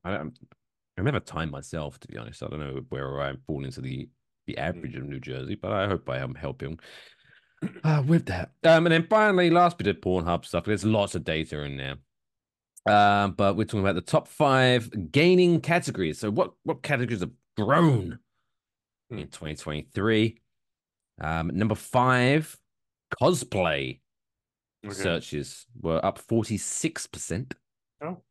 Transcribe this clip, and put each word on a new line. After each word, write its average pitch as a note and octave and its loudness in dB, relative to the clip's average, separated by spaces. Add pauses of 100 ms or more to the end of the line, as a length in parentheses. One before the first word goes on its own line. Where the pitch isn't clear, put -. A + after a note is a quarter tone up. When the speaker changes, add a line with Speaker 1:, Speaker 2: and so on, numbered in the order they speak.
Speaker 1:
I F2+ -6
don't, D#2 -8 (600)
I've F#2 -2
never C3 0
timed D#2+ -6
myself, C#2+ -10
to - -20
be - -16
honest. A1+ -14
I - -8
don't D2 -8
know C2+ -8
where C#2 -6
I C#2 -4 (140)
fall C#2 -6
into C2 -10
the, C2 -10 (360)
the - -10
Speaker 2:
Mm. - -8
Speaker 1:
average D#2 -6
of C2+ -10
New C#2 -10
Jersey, C2 -8
but G#2 -8
I G2+ 0
hope F#2 -4
I B1+ -4
am C2 -6
helping, C#2+ -10 (840)
<clears throat> - -10
uh, D3+ 2
with E3 2
that. F2+ -6 (140)
Um, E3 8
and E3+ 4
then E3+ 2
finally, G#3 4
last F3 4
bit - -2
of F#2+ 0
Pornhub F2 0
stuff. E2+ -4
There's G2+ -2
lots G#2+ 2
of D2+ -4
data D#2 -4
in C#2 -8
there. C2+ -8 (920)
Uh, G2+ 6
but G2 2
we're A2 0
talking G#2+ -2
about F#2+ 2
the F2+ -2
top - 0
five B2+ 2
gaining F3 6
categories. A#2+ -2
So G#2+ -2
what, - -2 (100)
what D3 -6
categories A#2+ -2
have D#2 -6 (260)
grown A#2+ 2 (920)
Speaker 2:
Hmm. G#2+ -10
Speaker 1:
in C#2+ -10
twenty D2+ -10
twenty-three? G#2+ 0 (840)
Um, D#2+ -4
number G#2+ 0
five, B2+ 2 (640)
cosplay F2 0 (840)
Speaker 2:
Okay. G2+ -10
Speaker 1:
searches E2+ -4 (140)
were E2 -2
up G2 -2
forty-six - -4
percent. B2+ -8 (480)
Speaker 2:
Oh. E3+ -10